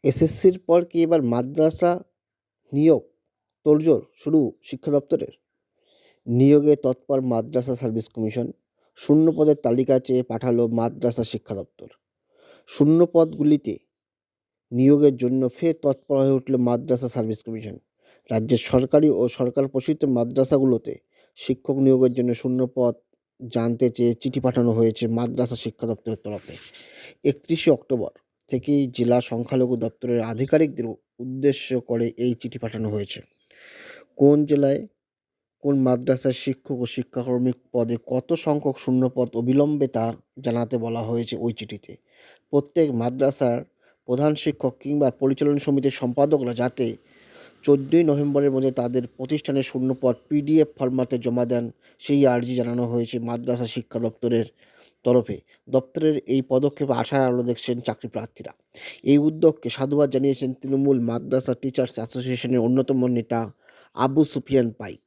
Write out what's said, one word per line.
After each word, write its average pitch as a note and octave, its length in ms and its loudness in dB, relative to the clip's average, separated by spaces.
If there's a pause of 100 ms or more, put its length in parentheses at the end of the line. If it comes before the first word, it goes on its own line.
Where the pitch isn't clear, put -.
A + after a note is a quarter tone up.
এসএসসির E3 560 2
পর E3+ 260 2
কি E3+ 180 0
এবার D#3+ 200 2
মাদ্রাসা D#3 800 0 (720)
নিয়োগ D3 300 4 (640)
তোড়জোড় D3+ 360 4 (240)
শুরু D3+ 280 2 (100)
শিক্ষা - 300 -8
দপ্তরের? C#3+ 400 -2 (920)
নিয়োগে C#3+ 500 4
তৎপর C3+ 440 -2
মাদ্রাসা B2 560 -2
সার্ভিস A2+ 320 -4
কমিশন, A2+ 440 -6 (440)
শূন্য D#3 360 4
পদের D3+ 220 4
তালিকা C3 440 0
চেয়ে B2+ 240 0
পাঠালো A#2+ 460 0
মাদ্রাসা A#2 560 -2
শিক্ষা - 300 -8
দপ্তর। - 340 -14 (800)
শূন্য D#3+ 460 4
পদগুলিতে D3+ 680 2 (920)
নিয়োগের C#3 440 4
জন্য B2+ 320 0
ফের D#3+ 340 -2
তৎপর C#3 360 -2
হয়ে C3+ 120 2
উঠল C3 260 0
মাদ্রাসা B2 520 0
সার্ভিস A2 340 -6
কমিশন। A2 360 -12 (520)
রাজ্যের A2+ 280 0
সরকারি D3 520 2
ও A#2 180 2
সরকার C3+ 400 -2
পোষিত D3+ 360 -2
মাদ্রাসাগুলোতে B2+ 920 0 (380)
শিক্ষক - 400 -4
নিয়োগের C3 360 4
জন্য B2 220 0
শূন্য B2+ 400 -2
পদ A#2+ 200 0 (580)
জানতে A#2 380 0
চেয়ে A#2+ 240 0
চিঠি B2+ 260 -4
পাঠানো A#2+ 320 2
হয়েছে A2+ 340 0
মাদ্রাসা A#2+ 500 -2
শিক্ষা - 300 -10
দপ্তরের A2+ 300 -6
তরফে। - 360 -14 (760)
একত্রিশে D#3+ 420 0
অক্টোবর B2+ 400 -2 (380)
থেকেই C#3 380 0
জেলা A#2+ 340 0
সংখ্যালঘু B2 560 -2
দপ্তরের A#2 440 -4
আধিকারিকদের B2+ 640 -2 (320)
উদ্দেশ্য C3 640 -2
করে A#2 360 -2
এই B2 180 -2
চিঠি A#2 240 -10
পাঠানো A2 300 -6
হয়েছে। G#2 340 -6 (920)
কোন D3 280 6
জেলায় C#3+ 420 0 (720)
কোন C#3+ 180 0
মাদ্রাসার B2+ 540 0
শিক্ষক C3 480 -8
ও A#2+ 60 -4
শিক্ষাকর্মী B2 640 -4 (200)
পদে A#2+ 240 -2 (100)
কত C3 260 -4
সংখ্যক D3 460 -2
শূন্য B2+ 360 0
পদ A#2+ 220 -2
অবিলম্বে C#3 520 2
তা A2+ 260 -4 (260)
জানাতে A#2+ 380 -4
বলা A#2 220 -4
হয়েছে A#2 360 -4
ওই A#2 160 -4
চিঠিতে। G#2 440 -14 (540)
প্রত্যেক D3 400 2
মাদ্রাসার B2+ 760 0 (400)
প্রধান C#3+ 300 0
শিক্ষক C#3+ 460 -4
কিংবা C#3+ 300 0
পরিচালন C#3+ 480 0
সমিতির C#3 320 0
সম্পাদকরা C3 640 0
যাতে A#2+ 420 -2 (640)
চোদ্দোই D3 420 4
নভেম্বরের C#3+ 460 2
মধ্যে C3 220 0
তাদের B2 340 -2
প্রতিষ্ঠানের C#3 560 -4
শূন্য B2+ 380 -2
পদ B2 160 2 (120)
পিডিএফ D3 480 2
ফরম্যাটে B2+ 420 -2
জমা A#2+ 260 -2
দেন, A#2+ 260 -2 (280)
সেই C#3+ 280 2
আর্জি B2 280 2
জানানো A#2+ 320 -2
হয়েছে A#2+ 320 -4
মাদ্রাসা A#2+ 480 -4
শিক্ষা A#2+ 320 -8
দপ্তরের A#2 460 -2 (600)
তরফে। A#2 360 0 (300)
দপ্তরের C#3+ 560 0
এই C3 160 0
পদক্ষেপে C#3 500 -2
আশার A#2+ 300 0
আলো B2 200 0
দেখছেন A#2+ 380 -4
চাকরি A#2 280 -8
প্রার্থীরা। - 440 -14 (500)
এই C#3+ 160 4
উদ্যোগকে D#3 520 0
সাধুবাদ C#3+ 400 0
জানিয়েছেন C3 440 -2
তৃণমূল C3+ 460 0
মাদ্রাসা B2 540 -2
টিচার্স B2+ 400 -4
অ্যাসোসিয়েশনের B2 640 -4
অন্যতম B2+ 480 0
নেতা A#2 460 -4 (420)
আবু C3+ 300 2
সুফিয়ান C3 460 0
পাইক। G#2+ 360 -16